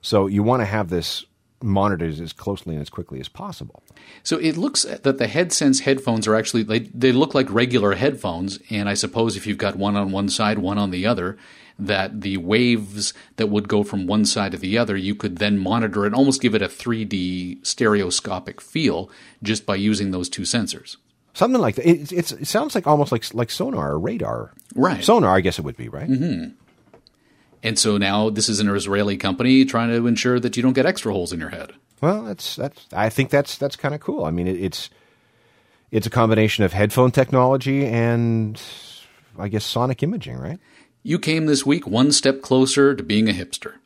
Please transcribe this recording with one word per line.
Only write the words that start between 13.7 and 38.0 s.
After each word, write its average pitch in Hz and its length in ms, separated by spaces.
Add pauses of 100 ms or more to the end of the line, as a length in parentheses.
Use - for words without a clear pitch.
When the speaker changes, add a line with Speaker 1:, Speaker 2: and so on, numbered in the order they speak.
Speaker 2:
from 98 240
one 104 180
side 98 260
to 90 60
the 98 200
other, 107 200
you 98 180
could 95 220
then 104 200
monitor 104 480
and 104 80
almost 135 280
give 120 120
it 107 80
a 95 60
three 113 380
D 90 580
stereoscopic 101 960
feel 95 500 (320)
just 107 240
by 101 100
using 101 360
those 90 160
two - 160
sensors. - 540 (360)
Speaker 1:
Something 240 280
like 117 140
that. 131 140
It, 147 220
it's, 175 220
it 143 120
sounds 277 300
like 190 100
almost 147 260
like, 117 220
like 113 160
sonar 180 440
or 78 60
radar. 123 540 (220)
Speaker 2:
Right. 143 280
Speaker 1:
Sonar, 165 320
I 95 40
guess 90 180
it 78 80
would 65 120
be, 60 120
right? - 200
Speaker 2:
Mm-hmm. 131 420 (1120)
And 113 160
so 104 180
now 101 320
this 107 200
is 104 100
an 107 80
Israeli 101 500
company 123 460
trying 117 260
to 117 160
ensure 120 340
that 117 180
you 123 40
don't 131 120
get 135 120
extra 156 280
holes 87 180
in 87 80
your 78 100
head. - 220 (300)
Speaker 1:
Well, 202 220
that's, - 340
that's, - 340
I 107 160
think 127 220
that's, 143 280
that's 139 200
kinda 147 200
cool. 262 280
I 78 60
mean, 87 160
it, 92 100
it's, 90 320 (1000)
it's 110 160
a 113 60
combination 107 540
of 90 80
headphone 107 360
technology 131 760
and, 117 760 (800)